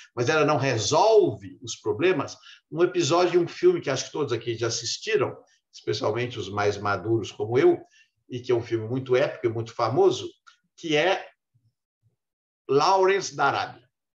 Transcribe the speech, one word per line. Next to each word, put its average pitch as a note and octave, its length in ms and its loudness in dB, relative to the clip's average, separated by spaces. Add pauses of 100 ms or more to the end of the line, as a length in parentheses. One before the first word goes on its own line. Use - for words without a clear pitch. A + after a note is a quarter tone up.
(160)
mas A#2+ 140 -2
ela D#3 140 4
não D3+ 140 2
resolve C3+ 1040 2
os A#2 140 -12
problemas. B2 600 -2 (360)
Um D3+ 100 -2
episódio F3 520 2
de F3 40 6
um E3+ 100 2
filme F3 340 2
que D3 80 -6
acho C3 160 -2
que - 60 -18
todos C#3 220 -4
aqui A#2 240 -6
já A#2 80 -4
assistiram, - 720 -4 (340)
especialmente A#2+ 680 -4
os F#2+ 100 -10
mais G2+ 280 -2
maduros G2+ 540 -2
como A#2 280 -2
eu, E3+ 200 4 (480)
e B2+ 120 -10
que B2+ 120 -2
é A#2+ 40 4
um A2+ 80 -2
filme A2 240 -4
muito B2+ 280 -2
épico D3 300 0
e - 40 2
muito A2+ 260 -8
famoso, B2 520 2 (480)
que D#3 200 -4
é E3+ 320 0 (1400)
Lawrence F#3 680 2
da D3 100 0
Arábia. G#2 420 -4 (280)